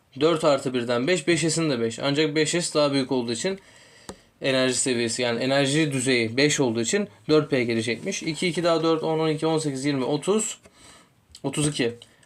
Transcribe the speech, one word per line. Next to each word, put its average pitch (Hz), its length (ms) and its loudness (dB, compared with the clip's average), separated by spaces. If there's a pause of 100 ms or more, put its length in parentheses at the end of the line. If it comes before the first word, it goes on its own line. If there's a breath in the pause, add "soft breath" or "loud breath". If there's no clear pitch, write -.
(200 soft breath)
dört 160 240 2
artı 139 300 2
birden 120 340 0
beş, 175 200 0
beş 170 120 2
S'in 160 300 0
de 123 120 0
beş. 113 180 -4
Ancak 147 360 0
beş 151 140 2
S 170 240 -2
daha 147 180 2
büyük 135 200 0
olduğu 120 200 -2
için 190 280 -4 (840 loud breath)
enerji 131 340 2
seviyesi, 120 460 -2
yani 120 220 0
enerji 139 480 2
düzeyi 123 460 0
beş 147 220 2
olduğu 117 220 0
için 196 280 -2 (200 soft breath)
dört 151 220 4
P 127 120 2
gelecekmiş. 117 600 -4
İki, 165 240 -4
iki 165 160 -2
daha 165 200 2
dört, 160 200 2
on, 160 160 0
on 160 100 2
iki, 151 180 -2
on 160 100 2
sekiz, 139 280 -4
yirmi, 139 200 0
otuz, 151 560 -2 (840 loud breath)
otuz 147 240 -2
iki. 123 280 -2 (300 loud breath)